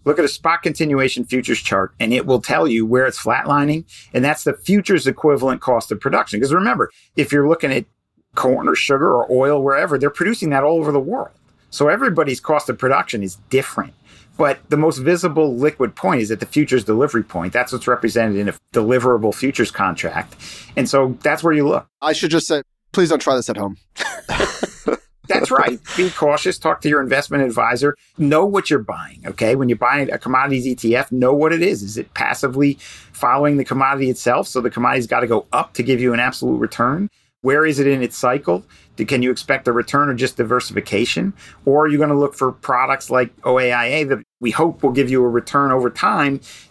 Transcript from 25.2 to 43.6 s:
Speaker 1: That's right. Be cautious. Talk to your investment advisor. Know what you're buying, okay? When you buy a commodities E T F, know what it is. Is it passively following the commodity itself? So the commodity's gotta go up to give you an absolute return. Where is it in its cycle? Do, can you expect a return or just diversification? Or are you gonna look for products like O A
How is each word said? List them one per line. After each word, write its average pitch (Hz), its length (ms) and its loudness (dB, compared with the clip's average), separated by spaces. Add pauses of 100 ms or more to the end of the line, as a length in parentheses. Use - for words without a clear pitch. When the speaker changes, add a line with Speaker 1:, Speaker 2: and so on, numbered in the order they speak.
Speaker 1:
That's - 240 0
right. 254 280 0 (180)
Be 180 120 0
cautious. 147 480 0
Talk - 240 -2
to 151 80 0
your 147 120 2
investment 135 420 -2
advisor. 120 520 0 (220)
Know 151 280 4
what 202 240 -2
you're 143 100 4
buying, - 480 -12
okay? 113 280 0
When 135 140 0
you 117 60 4
buy 131 360 0
a - 60 -4
commodities 131 480 0
E 127 80 -2
T 117 220 0
F, 131 160 -2
know 127 220 2
what 156 200 2
it 165 80 0
is. 175 220 0
Is 107 140 -10
it - 180 -12
passively 139 640 0 (320)
following 143 460 2
the 135 80 0
commodity 135 440 0
itself? 123 380 0
So - 120 -4
the 117 120 -2
commodity's 123 340 0
gotta 123 220 0
go 110 260 0
up 131 200 -2
to 123 100 -4
give 123 160 0
you 123 140 2
an 117 60 -2
absolute 127 380 -2
return. 127 520 -2 (320)
Where 143 240 2
is 143 140 -2
it 139 80 2
in 139 140 2
its 120 160 -6
cycle? 143 480 -2 (300)
Do, 110 100 -4
can 127 160 0
you 127 100 0
expect 131 360 -2
a 123 40 0
return 143 380 0
or 135 40 -2
just 123 220 -4
diversification? 120 960 -2 (320)
Or 147 220 4
are - 20 0
you 147 120 0
gonna 147 200 2
look 143 140 0
for 131 180 -2
products 131 600 -2
like 127 200 0 (120)
O 127 160 2
A 123 120 0